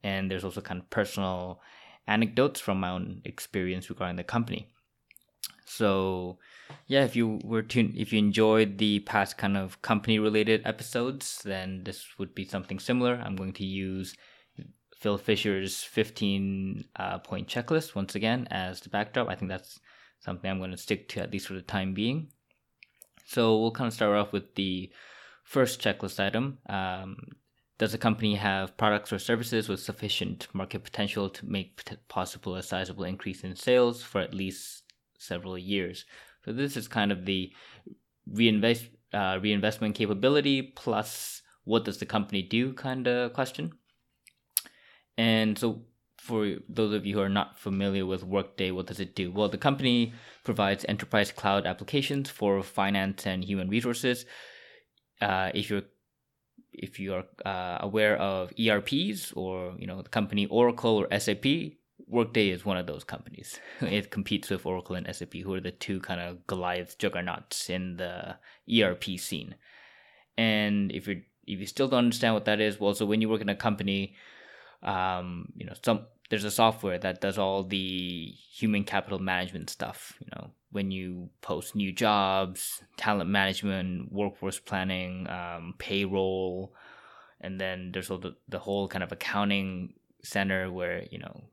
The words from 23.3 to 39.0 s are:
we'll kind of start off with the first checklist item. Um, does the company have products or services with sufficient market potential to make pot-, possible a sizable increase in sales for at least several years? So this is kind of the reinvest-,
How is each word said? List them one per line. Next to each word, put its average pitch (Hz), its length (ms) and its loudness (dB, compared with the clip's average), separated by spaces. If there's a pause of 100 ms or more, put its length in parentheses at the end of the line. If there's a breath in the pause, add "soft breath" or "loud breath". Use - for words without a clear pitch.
we'll 113 140 4
kind 120 160 -2
of 113 80 -2
start 104 220 6
off 101 160 2
with 98 240 -2
the 92 340 -2 (540 loud breath)
first 123 360 2
checklist 98 380 -2
item. 113 400 0 (100)
Um, 95 480 -4 (640)
does 107 140 2
the 113 60 -4
company 110 360 2
have 98 420 0
products 104 360 2
or 98 80 -2
services 117 480 0
with 95 100 0
sufficient 95 720 -4
market 95 300 -6
potential 101 480 -2
to - 160 -14
make - 380 -6
pot-, - 240 -16
possible - 480 -6
a 92 80 -6
sizable 92 400 -4
increase 95 400 -8
in 92 100 -8
sales 123 480 4
for - 180 -2
at 92 140 -4
least 95 480 -8 (360)
several 92 380 -8
years? 90 480 -2 (400 loud breath)
So - 80 -8
this 139 240 -2
is 113 120 -8
kind 101 240 2
of 90 120 -4
the 92 280 -2 (720 loud breath)
reinvest-, 113 640 4 (220)